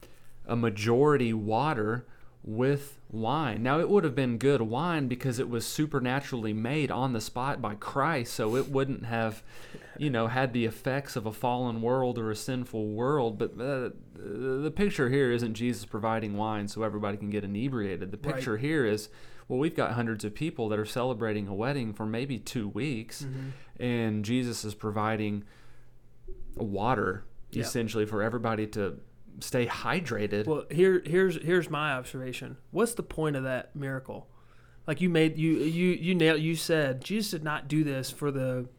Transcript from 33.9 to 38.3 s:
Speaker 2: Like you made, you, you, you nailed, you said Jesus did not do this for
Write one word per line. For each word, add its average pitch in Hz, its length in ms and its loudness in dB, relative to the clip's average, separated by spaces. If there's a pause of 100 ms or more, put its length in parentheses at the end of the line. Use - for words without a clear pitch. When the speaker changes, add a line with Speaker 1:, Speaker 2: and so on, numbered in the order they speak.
Speaker 2:
Like 156 160 0
you 180 80 4
made, 160 300 4
you, 160 180 4
you, 165 320 2
you 175 240 2
nailed, 160 280 6
you 165 140 2
said 147 480 0
Jesus 208 280 -2
did 151 120 -6
not 151 240 -4
do 151 160 4
this 135 280 -2
for 147 200 -2